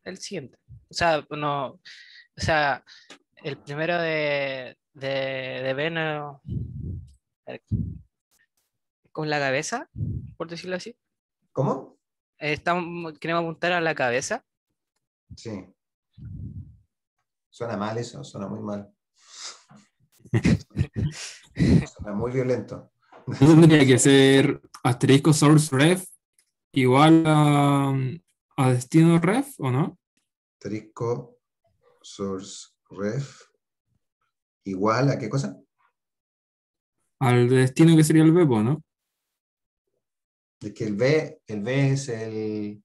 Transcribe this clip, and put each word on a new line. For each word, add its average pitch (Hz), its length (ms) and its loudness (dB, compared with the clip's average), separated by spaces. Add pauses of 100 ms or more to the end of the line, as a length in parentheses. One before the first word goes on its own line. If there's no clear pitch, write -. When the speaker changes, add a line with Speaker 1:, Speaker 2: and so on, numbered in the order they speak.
Speaker 1:
el 185 140 -16
siguiente. 151 400 -14 (320)
O - 40 -20
sea, 160 360 0
no, 147 360 -6
o - 140 -16 (560)
sea, 147 480 0 (580)
el 139 160 -10
primero 160 400 -6
de, 143 760 -6 (160)
de, 135 720 -8
de 131 120 -4
B 147 160 -4
no, 151 520 -8 (1040)
a 64 60 -16
ver, 60 100 -18 (1500)
con 156 180 -8
la 147 80 -2
cabeza, 156 500 -4 (480)
por 165 120 -10
decirlo 170 280 -12
así. 220 200 -14 (560)
Speaker 2:
¿Cómo? - 460 -6 (400)
Speaker 1:
Eh, 151 140 -6
estamos, 170 680 -6
queremos 170 240 -4
apuntar 165 300 -4
a 175 80 0
la 160 140 -2
cabeza. 135 500 -4 (920)
Speaker 2:
Sí. 101 300 -14 (1800)
Suena 113 280 -10
mal 107 220 -6
eso, 110 260 -12
suena 101 240 -12
muy 107 120 -12
mal. 104 320 -12 (1400)
Speaker 1:
<laughs> - 1080 -4 (120)
Speaker 2:
Suena - 640 0
muy 117 180 -4
violento. 127 600 -6 (340)
Speaker 3:
¿No 135 120 -8
tendría 156 460 8
que 127 140 6
ser 135 640 4 (220)
asterisco 135 500 4
source 151 440 4
ref 175 320 2 (640)
igual 143 540 6
a, 143 680 2 (640)
a 127 160 2
destino 160 460 4
ref, 208 400 -2
o 131 120 -4
no? 135 280 -4 (600)
Speaker 2:
Asterisco 117 800 -10 (640)
source 98 640 -12 (220)
ref 110 520 -10 (1200)
igual 110 460 -2
a - 80 -4
qué 107 120 -8
cosa? 139 280 -6 (1600)
Speaker 3:
Al 123 280 4
destino 131 480 4
que 156 80 6
sería 156 180 4
el 160 100 6
B, 175 140 4
po, 113 160 2
¿no? 135 200 -2 (1800)
Speaker 2:
Es 104 140 -14
que 117 100 -10
el 107 100 -6
B, 143 520 -2
el 104 160 -10
B 135 300 -2
es 131 180 -6
el 110 760 -8